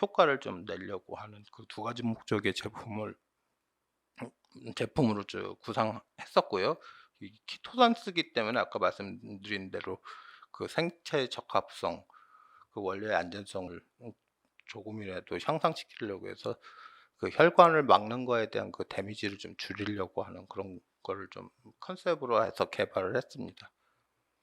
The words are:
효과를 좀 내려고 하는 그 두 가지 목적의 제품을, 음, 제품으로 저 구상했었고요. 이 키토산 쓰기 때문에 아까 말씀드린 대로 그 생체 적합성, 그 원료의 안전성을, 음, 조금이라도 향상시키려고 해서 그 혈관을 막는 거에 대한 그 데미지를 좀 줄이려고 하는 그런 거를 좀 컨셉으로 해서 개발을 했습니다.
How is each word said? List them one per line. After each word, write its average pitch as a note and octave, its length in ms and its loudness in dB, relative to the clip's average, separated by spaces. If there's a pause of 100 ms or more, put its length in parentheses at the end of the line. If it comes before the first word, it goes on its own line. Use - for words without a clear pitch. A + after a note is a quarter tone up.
효과를 D#3+ 400 4
좀 F#2+ 240 -8
내려고 F#2 500 -8
하는 G#2+ 280 -14 (100)
그 A2+ 160 -20
두 G#2+ 140 -10
가지 A#2 200 -4
목적의 G#2+ 520 0
제품을, G#2+ 600 -8 (1040)
음, - 540 -14
제품으로 A2 480 2
저 G2 320 -8
구상했었고요. A2 1200 0 (440)
이 G#2 120 -14 (120)
키토산 A#3+ 500 4
쓰기 F3 380 -4
때문에 A2+ 260 2
아까 G#2 200 0
말씀드린 G2 920 -4
대로 F#2+ 300 -6 (500)
그 D3 160 -6
생체 D#3+ 640 -2
적합성, - 760 -4 (640)
그 G#2+ 100 -8
원료의 G2 340 -2
안전성을, F2+ 640 -4 (200)
음, A#2+ 120 -14 (540)
조금이라도 G2+ 760 -8
향상시키려고 A#2+ 840 -2
해서 A2 260 -6 (600)
그 G2 140 -2
혈관을 E3 520 10
막는 A2 420 6
거에 A#2 240 2
대한 G2+ 220 -4
그 - 160 -6
데미지를 G2+ 500 -6
좀 G2 200 -14
줄이려고 G2 640 -4
하는 F#2+ 240 -14
그런 F#2+ 320 -10 (240)
거를 F#2+ 280 -6
좀 F#2+ 180 -14 (300)
컨셉으로 C#3+ 640 2
해서 G2 240 0
개발을 G2 460 0
했습니다. - 560 -6 (720)